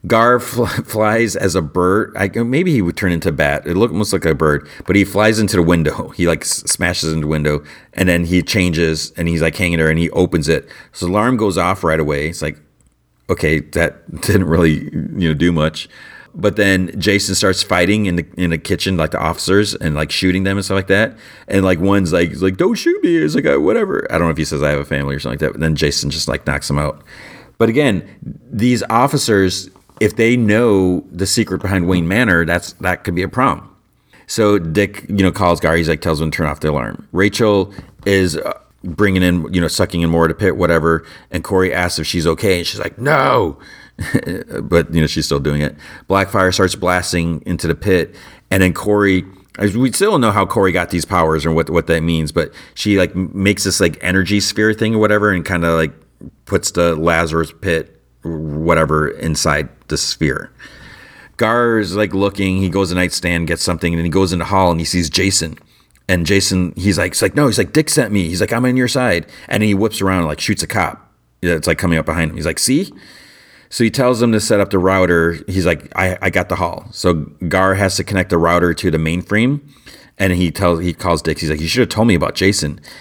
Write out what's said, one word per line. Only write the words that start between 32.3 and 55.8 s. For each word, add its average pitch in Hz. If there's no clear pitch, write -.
that's, 85
that -
could 87
be 90
a 95
problem. -
So 104
Dick, 87
you 98
know, 90
calls 87
Gar. 82
He's 82
like, 80
tells 80
him 78
to -
turn 78
off 73
the 78
alarm. 57
Rachel 101
is, 95
uh, -
bringing 92
in, 87
you 90
know, 82
sucking 87
in 82
more 82
of 80
the 82
pit, 92
whatever. 82
And 87
Corey 92
asks 87
if 78
she's 82
okay. 90
And 82
she's 104
like, 85
"No." 127
<laughs> -
But, 82
you 82
know, 76
she's -
still 71
doing 73
it. -
Blackfire 95
starts 92
blasting 90
into 87
the 80
pit. 90
And 95
then 92
Corey, 101
as 104
we 123
still 208
don't 175
know 110
how 101
Corey 95
got 87
these 85
powers 80
or 80
what, 80
what 82
that 82
means, 80
but 78
she, 104
like, 90
m-, 92
makes 98
this, 92
like, 85
energy 95
sphere 107
thing 110
or -
whatever 104
and 87
kinda, 85
like, 80